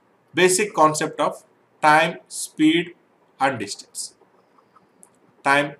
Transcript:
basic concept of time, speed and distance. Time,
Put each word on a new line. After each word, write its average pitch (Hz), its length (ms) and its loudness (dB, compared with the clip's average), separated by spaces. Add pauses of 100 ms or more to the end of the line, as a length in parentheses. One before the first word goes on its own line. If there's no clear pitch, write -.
(340)
basic 185 400 2
concept 151 480 0
of - 220 -4 (380)
time, 156 380 2 (100)
speed 165 640 -2 (480)
and 135 180 -2
distance. - 560 -14 (1300)
Time, 143 360 0